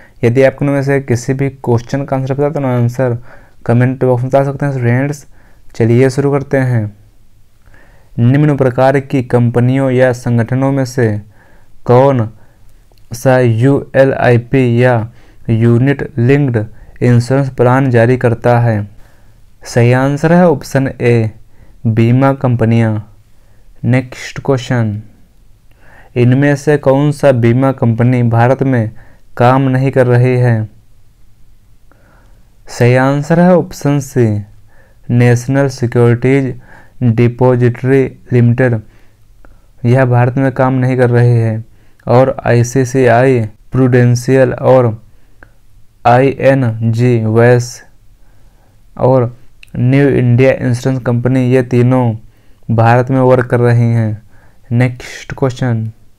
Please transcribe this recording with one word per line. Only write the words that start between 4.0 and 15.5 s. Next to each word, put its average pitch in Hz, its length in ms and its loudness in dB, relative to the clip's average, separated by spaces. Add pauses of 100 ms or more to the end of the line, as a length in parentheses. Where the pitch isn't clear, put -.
box 123 180 0
में 131 80 -6
बता 139 140 2
सकते 139 220 -6
हैं। 139 60 -4
फ्रेंड्स, 131 540 -2 (480)
चलिए 117 360 2
शुरू 139 220 -2
करते 139 240 -4
हैं। 120 400 -2 (1200)
निम्न 139 380 2
प्रकार 131 440 0
की 139 220 -4
कंपनियों 123 680 0
या 127 220 2
संगठनों 123 600 -2
में 135 120 -2
से 110 380 -2 (640)
कौन 123 460 2 (800)
सा 127 260 0
यूएलआईपी 123 1500 0
या 117 260 0 (400)